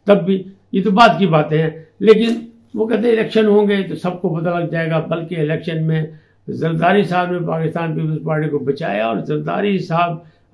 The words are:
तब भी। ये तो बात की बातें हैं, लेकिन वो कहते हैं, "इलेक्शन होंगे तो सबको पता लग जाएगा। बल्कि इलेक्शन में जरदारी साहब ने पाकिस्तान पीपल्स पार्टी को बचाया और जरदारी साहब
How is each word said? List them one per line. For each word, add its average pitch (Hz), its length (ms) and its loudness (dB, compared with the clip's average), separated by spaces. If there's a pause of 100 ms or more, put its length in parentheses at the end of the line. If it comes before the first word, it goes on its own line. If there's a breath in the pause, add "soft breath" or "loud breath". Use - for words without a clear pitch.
तब 202 80 6
भी। 185 320 0 (280)
ये 190 80 2
तो 208 80 0
बात 196 280 6
की 196 80 4
बातें 156 320 2
हैं, 160 300 -4 (120)
लेकिन 220 480 4 (280)
वो 220 100 0
कहते 226 200 0
हैं, 233 80 4
"इलेक्शन 214 320 2
होंगे 202 360 4
तो 165 120 -8
सबको 180 420 -4
पता 175 220 -2
लग 160 140 -4
जाएगा। 165 280 -2
बल्कि 170 360 -6
इलेक्शन 160 460 -2
में 160 360 -2 (320 loud breath)
जरदारी 165 540 0
साहब 180 280 -2
ने 180 60 -2
पाकिस्तान 160 560 -4
पीपल्स 156 320 -4
पार्टी 156 220 -2
को 143 100 -2
बचाया 113 500 -4
और 98 120 -2
जरदारी 170 580 -2
साहब 170 460 -2 (300 soft breath)